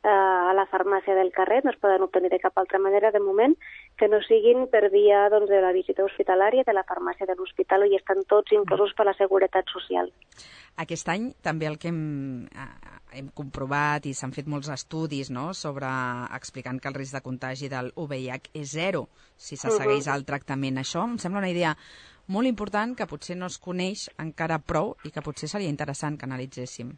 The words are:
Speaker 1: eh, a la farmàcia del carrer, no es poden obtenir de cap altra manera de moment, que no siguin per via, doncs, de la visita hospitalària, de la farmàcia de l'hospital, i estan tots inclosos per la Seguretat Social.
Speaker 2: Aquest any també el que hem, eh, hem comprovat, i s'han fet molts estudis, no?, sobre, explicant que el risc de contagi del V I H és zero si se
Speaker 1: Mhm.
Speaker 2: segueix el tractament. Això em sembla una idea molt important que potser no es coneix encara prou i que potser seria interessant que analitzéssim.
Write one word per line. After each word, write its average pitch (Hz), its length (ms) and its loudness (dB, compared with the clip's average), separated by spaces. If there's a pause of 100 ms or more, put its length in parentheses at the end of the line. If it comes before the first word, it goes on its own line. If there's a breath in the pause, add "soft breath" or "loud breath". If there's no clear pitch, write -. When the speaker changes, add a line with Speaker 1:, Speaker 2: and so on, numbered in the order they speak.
Speaker 1:
eh, - 20 4
a 190 440 4
la 190 140 4
farmàcia 190 480 0
del 190 180 2
carrer, 196 320 2
no 277 60 2
es - 80 -8
poden 190 240 4
obtenir 185 280 0
de 180 80 0
cap 185 200 0
altra 190 200 0
manera 196 320 4
de 208 100 4
moment, 208 360 4 (400 loud breath)
que 220 100 4
no 208 140 4
siguin 226 480 6
per 208 220 4
via, 202 400 6
doncs, 208 180 4
de 196 140 6
la 185 100 4
visita 185 320 0
hospitalària, 196 580 2
de 233 120 2
la 190 100 2
farmàcia 180 420 -6
de 185 80 -2
l'hospital, 190 520 2
i 196 100 4
estan 190 300 0
tots 208 260 4
inclosos 202 420 2
per 214 120 2
la 196 80 2
Seguretat 190 520 2
Social. 180 460 -6 (640 loud breath)
Speaker 2:
Aquest 165 320 -8
any 208 320 -4
també 156 260 -4
el 151 120 -6
que 170 100 -8
hem, 143 640 -6
eh, - 680 -18
hem 139 140 -14
comprovat, 143 720 -4
i 143 80 -6
s'han 131 200 -8
fet 143 140 -10
molts 147 220 -6
estudis, 147 640 -8
no?, 139 240 -8
sobre, 139 320 -8 (480)
explicant 127 460 -10
que - 80 -10
el 135 60 -8
risc 135 200 -10
de 135 80 -10
contagi 131 480 -10
del 131 260 -8
V 147 220 -8
I 127 120 -8
H 131 220 -14
és 147 200 -12
zero 165 360 -4 (280 soft breath)
si - 200 -16
se - 120 -6
Speaker 1:
Mhm. 220 100 2
Speaker 2:
segueix 147 300 2
el 139 180 -2
tractament. 135 500 -4
Això 147 280 -4
em 240 120 -4
sembla 190 220 -4
una 190 100 -2
idea 170 260 0 (540 loud breath)
molt 208 180 0
important 208 480 -2
que 233 120 -6
potser 165 320 -12
no 180 80 -8
es 180 120 -10
coneix 180 600 -6
encara 160 400 -4
prou 156 460 -4
i 151 60 -10
que 147 120 -10
potser 151 260 -10
seria 202 220 -4
interessant 147 480 -6
que - 80 -12
analitzéssim. 127 720 -10